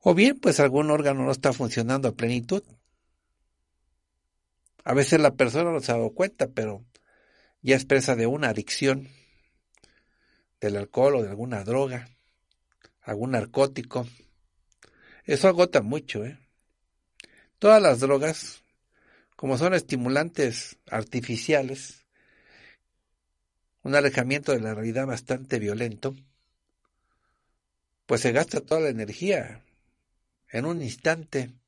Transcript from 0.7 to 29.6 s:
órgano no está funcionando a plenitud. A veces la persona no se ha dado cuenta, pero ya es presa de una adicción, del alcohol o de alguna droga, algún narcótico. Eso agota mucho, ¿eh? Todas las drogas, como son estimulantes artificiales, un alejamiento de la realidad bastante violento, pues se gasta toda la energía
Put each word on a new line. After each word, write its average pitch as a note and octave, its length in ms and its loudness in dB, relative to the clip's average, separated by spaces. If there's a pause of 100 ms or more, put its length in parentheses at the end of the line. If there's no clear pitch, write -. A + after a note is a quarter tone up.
órgano C#3+ 340 2
no C3+ 80 0
está C3+ 220 0
funcionando B2+ 540 -2
a G#2+ 80 -2
plenitud. A#2+ 480 -4 (2250)
A B2 120 -2
veces D3 260 4
la C#3+ 140 4
persona C#3 360 0
no D#3 80 -2
se - 120 -4
ha A#2 40 2
dado A#2 140 -2
cuenta, F3 380 -2
pero A2 360 -8 (800)
ya C3 140 4
es C3 100 -2
presa C3+ 300 2
de A2+ 100 0
una C3+ 240 0
adicción, C3+ 600 -2 (1500)
del G#2 160 -4
alcohol B2+ 420 0
o A#2 60 -2
de G2+ 60 -6
alguna G#2+ 340 -8
droga, B2 460 -4 (920)
algún A2 300 -6
narcótico. C3 760 -2 (1160)
Eso D3 240 2
agota F3 360 4
mucho, A2 420 -8
¿eh? C#3+ 140 -14 (1200)
Todas G#3+ 220 8
las C3+ 200 4
drogas, C#3 640 -2 (720)
como C3 200 -2
son F3 160 0
estimulantes C#3 1040 -2 (120)
artificiales, B2+ 1160 -4 (1800)
un C3+ 120 -2
alejamiento C#3+ 560 0
de B2+ 100 2
la A2 120 -4
realidad A2+ 340 -4
bastante B2+ 520 -6
violento, A2 560 -6 (1900)
pues A#2 160 0
se B2 100 2
gasta C#3+ 300 0
toda D#3+ 200 -2
la D3+ 80 0
energía A2 760 -6 (840)